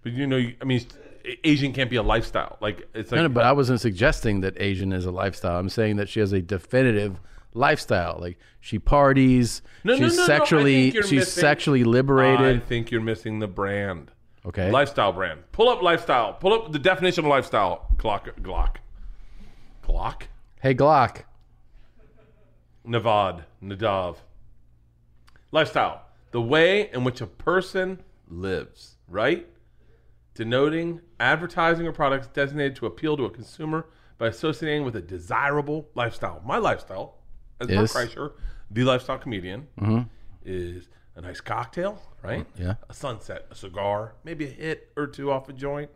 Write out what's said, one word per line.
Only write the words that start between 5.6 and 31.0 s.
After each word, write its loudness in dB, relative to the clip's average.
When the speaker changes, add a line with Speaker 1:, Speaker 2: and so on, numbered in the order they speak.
Speaker 2:
saying 0
that -4
she -4
has 2
a 2
definitive 0
lifestyle. 0
Like, -10
she -6
parties, 6
Speaker 1:
No, 4
no, 0
Speaker 2:
she's 2
Speaker 1:
no, 4
no, 6
I 6
Speaker 2:
sexually, 6
Speaker 1:
think 4
you're 2
Speaker 2:
she's 0
Speaker 1:
missing, 0
Speaker 2:
sexually 4
liberated. 6
Speaker 1:
I -10
think -4
you're 0
missing -4
the -2
brand. -4
Speaker 2:
Okay. -2
Speaker 1:
Lifestyle 2
brand. -6
Pull 4
up 0
lifestyle. 2
Pull 2
up -2
the -4
definition 2
of 2
lifestyle. 2
Glock, -2
Glock. 0
Glock. -2
Speaker 2:
Hey, 2
Glock. 4
Speaker 1:
Navad. 0
Nadav. -4
Lifestyle. 0
The -2
way 2
in -4
which -4
a -10
person -2
lives, -8
right? -2
Denoting -2